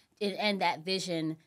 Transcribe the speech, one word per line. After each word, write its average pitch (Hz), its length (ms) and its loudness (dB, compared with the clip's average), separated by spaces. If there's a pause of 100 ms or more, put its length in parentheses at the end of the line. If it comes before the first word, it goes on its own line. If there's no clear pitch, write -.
(200)
and, 202 140 0
and 202 280 2
that 160 220 0
vision 165 520 0 (100)